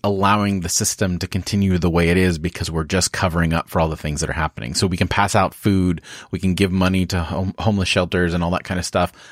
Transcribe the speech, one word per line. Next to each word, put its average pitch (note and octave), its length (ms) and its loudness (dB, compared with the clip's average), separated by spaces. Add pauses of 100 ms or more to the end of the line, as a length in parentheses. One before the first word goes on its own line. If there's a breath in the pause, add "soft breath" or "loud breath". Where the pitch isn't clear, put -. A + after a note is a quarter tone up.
allowing G2+ 560 2
the E2+ 80 -6
system F#2 500 -2
to - 80 -4
continue F#2+ 520 0
the E2+ 120 2
way E2+ 200 4
it E2+ 60 4
is F#2 220 4
because E2+ 320 -6
we're D#2+ 140 -2
just F2 280 -2
covering E2+ 400 0
up E2 160 -2
for E2+ 120 0
all D#2+ 80 2
the D#2+ 80 -6
things D2+ 240 -6
that D#2+ 100 -4
are - 40 -6
happening. D2+ 400 -6
So G2+ 120 0
we F2+ 100 -2
can F2+ 120 0
pass G2+ 260 0
out F#2+ 200 0
food, F#2 480 2 (280 loud breath)
we F2 80 -4
can F#2 160 0
give F#2+ 160 2
money F#2 360 2
to F2 180 -2
hom-, F#2 340 -4
homeless G2+ 300 0
shelters F2+ 460 2
and F2 100 0
all F2 80 0
that F2+ 100 -2
kind F2+ 160 -6
of F2 80 -4
stuff. F2+ 260 -2 (200 loud breath)